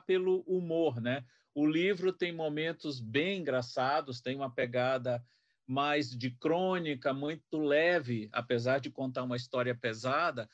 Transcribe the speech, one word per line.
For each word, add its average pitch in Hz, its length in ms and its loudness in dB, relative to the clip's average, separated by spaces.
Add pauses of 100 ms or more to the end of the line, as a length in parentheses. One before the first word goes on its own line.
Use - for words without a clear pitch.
pelo 185 360 2
humor, 165 580 0
né? 123 240 -2 (280)
O 147 140 2
livro 180 460 2
tem 175 200 -4
momentos 156 680 -4
bem 151 400 0
engraçados, 135 840 0
tem 131 140 -4
uma 135 180 -4
pegada 123 680 0 (440)
mais 143 420 2
de 123 220 -4
crônica, 160 840 0
muito 156 460 -4
leve, 147 760 2
apesar 120 460 0
de 135 120 -4
contar 131 340 -4
uma 127 120 -4
história 123 380 -2
pesada, 123 800 -2